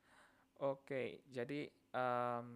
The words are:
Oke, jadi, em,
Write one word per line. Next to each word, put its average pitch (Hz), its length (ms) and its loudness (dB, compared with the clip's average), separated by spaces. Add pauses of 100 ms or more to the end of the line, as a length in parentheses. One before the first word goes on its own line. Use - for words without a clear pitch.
(640)
Oke, 135 640 -2
jadi, 139 400 -4 (240)
em, 123 540 2 (100)